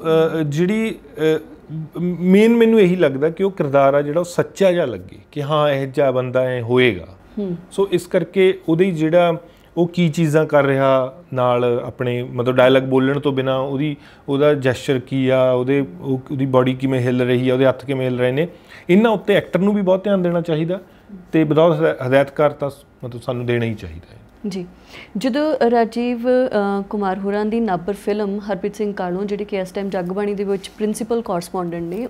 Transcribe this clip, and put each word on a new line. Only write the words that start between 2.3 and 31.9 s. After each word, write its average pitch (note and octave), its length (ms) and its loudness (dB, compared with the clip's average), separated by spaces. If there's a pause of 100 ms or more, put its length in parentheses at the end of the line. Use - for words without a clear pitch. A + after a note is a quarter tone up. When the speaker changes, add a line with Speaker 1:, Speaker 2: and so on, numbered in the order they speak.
Speaker 1:
ਮੈਨੂੰ A3+ 240 6
ਇਹੀ F3+ 160 4
ਲੱਗਦਾ D3 340 2
ਕਿ E3+ 140 -4
ਉਹ G3 60 0
ਕਿਰਦਾਰ C#3 440 2
ਆ C#3+ 80 2
ਜਿਹੜਾ, D3 180 -2
ਉਹ F3+ 40 0
ਸੱਚਾ F3+ 480 0
ਜਿਹਾ F3 120 0
ਲੱਗੇ G2 340 -8 (140)
ਕਿ D3 100 -8
ਹਾਂ, D3 280 0
ਇਹ C3+ 160 -2
ਜਿਹਾ C3+ 240 0
ਬੰਦਾ B2+ 300 -2
ਐਂ B2+ 220 -2
ਹੋਏਗਾ। A#2 440 2 (320)
Speaker 2:
ਹੂੰ। F#3+ 180 -4 (140)
Speaker 1:
ਸੋ G3 200 -2
ਇਸ F3+ 160 -2
ਕਰਕੇ F#3+ 640 0
ਉਹਦੇ E3 160 2
ਹੀ G3 60 0
ਜਿਹੜਾ E3 460 2 (400)
ਉਹ E3+ 120 2
ਕੀ F3 200 0
ਚੀਜ਼ਾਂ D#3 380 2
ਕਰ D3 180 4
ਰਿਹਾ C3+ 500 2 (200)
ਨਾਲ B2 500 0
ਆਪਣੇ, B2 380 -6
ਮਤਲਬ, B2+ 340 -4
ਡਾਇਲਾਗ C3 260 6
ਬੋਲਣ C3 380 0
ਤੋਂ C#3 120 -2
ਬਿਨਾਂ C3 260 -2
ਉਹਦੀ, C#3+ 380 -4 (320)
ਉਹਦਾ C#3+ 260 4
ਜੈਸਚਰ C3 440 0
ਕੀ C3 300 -2
ਆ, C3 220 4
ਉਹਦੇ, C3 360 0 (140)
ਉਹ, C3 200 -4 (100)
ਉਹਦੀ C#3 160 -2
ਬਾਡੀ B2+ 280 2
ਕਿਵੇਂ C3 260 -2
ਹਿੱਲ B2 220 0
ਰਹੀ B2+ 260 0
ਆ, B2+ 40 4
ਉਹਦੇ C3 140 4
ਹੱਥ B2+ 180 0
ਕਿਵੇਂ C3 220 -4
ਹਿੱਲ B2 120 -2
ਰਹੇ B2+ 140 0
ਨੇ, D#3 160 -2 (420)
ਇਹਨਾਂ G#3+ 200 4
ਉੱਤੇ G#3 240 0
ਐਕਟਰ E3+ 260 0
ਨੂੰ G3+ 140 2
ਵੀ G#3 80 0
ਬਹੁਤ F#3+ 220 0
ਧਿਆਨ G3 180 0
ਦੇਣਾ F3 180 0
ਚਾਹੀਦਾ E3 400 -2 (520)
ਤੇ D#3+ 120 4
ਬਤੌਰ D#3 280 4
ਹਦਾ-, D#3 340 0
ਹਦਾਇਤਕਾਰ C#3 440 2
ਤਾਂ C#3+ 200 -6
ਸ-, - 140 -18 (200)
ਮਤਲਬ, A#2+ 180 -12
ਸਾਨੂੰ B2 240 -6
ਦੇਣਾ A#2+ 180 0
ਹੀ A2+ 100 -2
ਚਾਹੀਦਾ F2 400 -16
ਹੈ। - 40 -20 (300)
Speaker 2:
ਜੀ। F3+ 180 -8 (500)
ਜਦੋਂ C4 540 0
ਰਾਜੀਵ, A#3 580 -2
ਅ, G3+ 640 0
ਕੁਮਾਰ G3 280 -4
ਹੋਰਾਂ G3+ 260 -4
ਦੀ A3 160 -2
ਨਾਬਰ F#3 320 -2
ਫਿਲਮ G3+ 460 -4
ਹਰਪ੍ਰੀਤ G3+ 380 -6
ਸਿੰਘ G#3 160 -4
ਕਾਲੋਂ, F#3 320 -4
ਜਿਹੜੀ G3+ 200 -6
ਕਿ G#3 120 -8
ਇਸ F#3 160 -6
ਟਾਈਮ G3 160 -6
ਜਗਬਾਣੀ F#3+ 460 -4
ਦੇ G3+ 100 -4
ਵਿੱਚ G3 240 -4
ਪ੍ਰਿੰਸੀਪਲ A3 540 -4
ਕੋਰਸਪੋਂਡੈਂਟ F3 640 -6
ਨੇ, F#3+ 260 -6